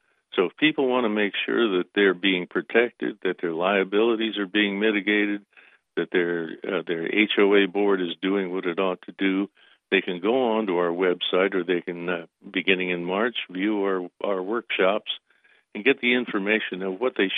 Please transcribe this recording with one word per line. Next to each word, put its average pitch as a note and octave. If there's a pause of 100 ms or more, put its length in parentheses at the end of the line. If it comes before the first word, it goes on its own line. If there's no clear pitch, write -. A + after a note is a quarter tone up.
(340)
So F#2+
if E2+
people D3+
want B2
to -
make G#2 (120)
sure A2
that F2
they're G2
being F2+
protected, A#2
that F2+
their E2+
liabilities G2+
are G2+
being G2+
mitigated, G#2 (520)
that E2+
their, E2+ (140)
uh, F2
their E2
H G#2
O G2+
A G2+
board G2
is E2+
doing F#2+
what F#2
it E2+
ought F#2+
to F#2+
do, G2 (400)
they F#2+
can F2+
go A#2
on A2
to F2
our F2
website, F#2
or F2+
they F2
can, E2+
uh, E2+ (220)
beginning F#2
in F2
March, G2+ (160)
view G2
our, F#2+ (140)
our G2
workshops G2+ (640)
and G#2+
get C3+
the B2
information G#2+
of F#2+
what B2+
they F#2+